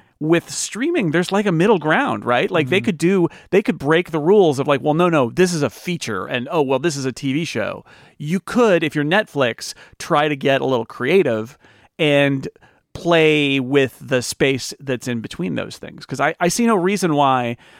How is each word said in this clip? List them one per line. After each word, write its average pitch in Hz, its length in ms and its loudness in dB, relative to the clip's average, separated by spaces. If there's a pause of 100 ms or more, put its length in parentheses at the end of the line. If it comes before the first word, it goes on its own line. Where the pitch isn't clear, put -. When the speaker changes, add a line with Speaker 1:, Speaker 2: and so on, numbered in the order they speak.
(200)
Speaker 1:
with 160 300 0
streaming, 247 640 -4
there's, 170 180 0
like, 202 160 0
a 196 60 2
middle 180 260 4
ground, 151 460 -2
right? 123 260 0
Like, 160 200 0
they 180 80 2
Speaker 2:
Mm-hmm. - 80 -4
Speaker 1:
could 180 120 -2
do, 175 300 2 (220)
they 202 120 4
could 160 160 -2
break 160 320 0
the 160 80 -2
rules 160 400 4
of, 139 80 -2
like, 143 160 2
"Well, 147 120 0
no, 175 140 2
no, 143 220 2
this 175 240 0
is 151 80 -2
a 131 80 0
feature," 113 560 -8
and, 123 240 -6
"Oh, 165 120 2
well, 131 180 0
this 151 160 -2
is 139 80 -6
a 131 80 -4
T 135 200 -4
V 131 120 -2
show." 95 400 -6 (340)
You 160 220 -4
could, 202 420 2
if 151 140 -2
you're 147 80 0
Netflix, 143 680 -2 (240)
try 151 300 0
to 147 80 -2
get 139 240 0
a 135 60 -2
little 123 200 0
creative 123 680 0 (420)
and 143 500 0 (460)
play 151 680 2
with 135 400 2
the 127 220 -2
space 135 580 -2
that's 131 260 -6
in 120 140 -4
between 170 340 -8
those 104 240 -8
things. - 260 -18
'Cause 131 160 -8
I, 147 200 0
I 175 80 2
see 233 180 0
no 233 80 4
reason 180 400 0
why 131 420 2 (240)